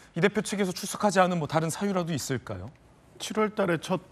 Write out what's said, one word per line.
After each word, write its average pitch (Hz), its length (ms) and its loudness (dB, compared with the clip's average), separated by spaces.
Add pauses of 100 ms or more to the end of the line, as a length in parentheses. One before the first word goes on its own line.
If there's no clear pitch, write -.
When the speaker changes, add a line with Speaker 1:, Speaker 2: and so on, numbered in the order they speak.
(160)
Speaker 1:
이 165 60 -2
대표 202 200 4
측에서 190 300 -2
출석하지 196 480 0
않은 180 180 6
뭐 151 100 -2
다른 160 220 2
사유라도 180 440 0
있을까요? 117 580 -4 (480)
Speaker 2:
칠월 214 320 0
달에 190 260 2
첫 180 240 -2 (100)